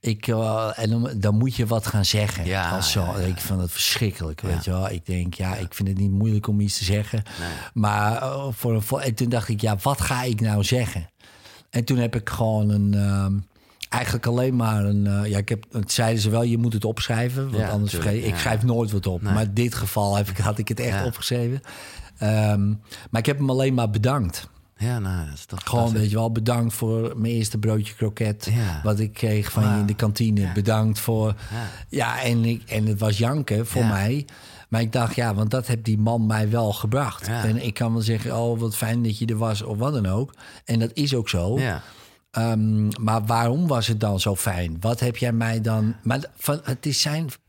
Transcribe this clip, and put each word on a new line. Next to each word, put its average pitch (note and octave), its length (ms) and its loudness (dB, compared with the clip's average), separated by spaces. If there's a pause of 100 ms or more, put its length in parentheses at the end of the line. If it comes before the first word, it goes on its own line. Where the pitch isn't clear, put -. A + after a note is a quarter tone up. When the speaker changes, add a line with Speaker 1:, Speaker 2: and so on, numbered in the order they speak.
Speaker 1:
ik, A2 280 -2
eh, A2 500 2
en A2 120 0
dan, A#2 260 2
dan G#2 220 4
moet B2 180 2
je A#2+ 100 2
wat A2 200 0
gaan G2+ 180 2
zeggen G2+ 400 0
Speaker 2:
Ja, F2+ 260 0
Speaker 1:
als F#2 200 0
zo. G#2 140 2
Speaker 2:
ja, F2+ 140 -2
ja. F2+ 80 0
Speaker 1:
Ik F#2 140 -2
vond F#2 200 0
het F2 120 0
verschrikkelijk, - 720 -2
Speaker 2:
Ja. G2 60 -4
Speaker 1:
weet E2+ 160 0
je G2 60 -2
wel. F#2 200 0
Ik F2 160 -8
denk, F2+ 280 -2
ja, F#2 140 -2
Speaker 2:
Ja. F#2+ 80 -4
Speaker 1:
ik F2 180 -8
vind G2 140 -2
het F#2+ 100 0
niet G2 120 2
moeilijk G#2 360 2
om G#2 140 2
iets G2+ 180 0
te - 60 -4
zeggen. G#2 380 0 (180)
Speaker 2:
Nee. F2 80 -4 (260)
Speaker 1:
Maar, G#2+ 480 2
eh, C#3 280 -4
voor A#2 240 -2
een, G#2+ 80 2
voor, - 180 -2
en C3 140 -2
toen A#2+ 140 0
dacht A#2 200 0
ik, G#2+ 120 -2
"Ja, G#2+ 220 0
wat C#3 180 0
ga B2+ 220 0
ik A#2+ 180 -2
nou G#2 240 2
zeggen?" G#2+ 440 0 (600)
En A#2+ 140 0
toen B2+ 140 2
heb A#2 180 0
ik A2 140 -4
gewoon A2 400 2
een, G2+ 240 4
ehm, G2 380 2 (560)
eigenlijk B2 380 -2
alleen B2 300 2
maar A2 280 2
een, G2+ 220 2
eh, G2+ 240 0
ja, G2 80 2
ik G#2 100 -2
heb, G#2+ 240 -2
het G#2 200 -4
zeiden A2+ 300 2
ze G#2+ 80 2
wel, A#2 120 2
"Je A#2 160 2
moet A#2 140 2
het G#2+ 120 -2
opschrijven, A#2+ 680 -2
want G#2+ 120 0
Speaker 2:
Ja, F#2+ 60 0
Speaker 1:
anders G#2 240 0
Speaker 2:
tuurlijk, F2 200 0
Speaker 1:
vergeet," A2+ 180 0
ik F#2+ 40 0
Speaker 2:
ja. E2+ 60 -2
Speaker 1:
schrijf A2 220 0
nooit A#2 280 2
wat G2+ 160 -2
op. F2+ 160 -2
Speaker 2:
Nee. G#2 100 0
Speaker 1:
Maar G#2+ 100 4
in G#2 120 0
dit A#2 200 2
geval G2+ 420 0
heb G2+ 120 2
ik, F#2+ 100 -8
had G#2 200 0
ik G#2+ 100 -4
het A2 120 -4
echt A#2 180 0
Speaker 2:
Ja. F#2+ 60 0
Speaker 1:
opgeschreven. B2 560 -2 (580)
Ehm, G#2 500 2 (420)
maar A2+ 100 0
ik A2 60 0
heb C#3+ 120 2
hem C#3 120 2
alleen C3 240 2
maar A#2+ 160 2
bedankt. A2 580 0 (280)
Speaker 2:
Ja, A#2+ 220 -2
nou, F#2 280 -4
dat D2 80 -10
is - 100 -16
toch - 140 -12
Speaker 1:
Gewoon, - 160 -4
Speaker 2:
fantastisch. A#2 260 4
Speaker 1:
weet G#2+ 100 4
je G#2+ 60 0
wel, A2+ 160 0
bedankt A#2 420 2
voor A2+ 420 -2
mijn A#2 180 0
eerste A2 240 0
broodje G#2+ 360 0
kroket G#2+ 580 -2
Speaker 2:
Ja. G2+ 300 0
Speaker 1:
wat G#2+ 160 2
ik G#2+ 140 0
kreeg G#2+ 400 0
van A2 100 2
je G#2 60 6
in G#2 60 4
de G#2 100 2
Speaker 2:
Wauw. G#2 120 2
Speaker 1:
kantine. G#2+ 440 2
Speaker 2:
Ja. F#2+ 120 0
Speaker 1:
Bedankt A2 460 2
voor, A2 280 0
Speaker 2:
Ja. G#2+ 400 -4 (220)
Speaker 1:
ja, B2 340 -2
en A#2+ 220 2
ik, A2+ 240 0
en G#2+ 180 0
het G#2+ 120 0
was G#2 200 2
janken A#2 480 0
voor - 160 0
Speaker 2:
Ja. A2+ 60 4
Speaker 1:
mij. A2 380 0 (420)
Maar A2 120 0
ik A2+ 120 -2
dacht, A#2+ 220 0
ja, A#2 200 0
want G#2+ 160 2
dat B2+ 160 -2
heeft A2+ 180 -2
die A2 140 2
man A2+ 280 2
mij G#2+ 240 2
wel A2+ 220 2
gebracht. A2+ 540 -2
Speaker 2:
Ja. A#2 180 -4
Speaker 1:
En A2 200 0
ik A#2+ 100 -2
kan A#2 180 0
wel A2+ 100 0
zeggen, A2+ 360 -2
"Oh, A#2 220 0
wat A2 160 -2
fijn A#2 260 0
dat A2 160 0
je A#2 80 -2
er A2+ 100 0
was," G#2+ 260 0
of A2 160 -6
wat C3 140 0
dan A2+ 140 0
ook. G#2+ 280 0 (300)
En A#2 140 0
dat A2+ 160 0
is C#3+ 200 0
ook A#2 140 0
zo. F#2+ 320 0
Speaker 2:
Ja. A2 220 -2 (480)
Speaker 1:
Ehm, G#2+ 580 2 (120)
maar A2 260 0
waarom A#2+ 400 2
was A#2+ 200 2
het A2 140 0
dan G2+ 200 2
zo G2+ 160 2
fijn? F2 440 -2
Wat A2+ 200 0
heb B2 160 0
jij A#2+ 160 0
mij A2+ 280 0
dan, A2 420 2
maar C3 220 -2 (120)
van, D3 260 -2
het B2+ 240 -6
is C#3+ 140 0
zijn D#3 280 -2 (200)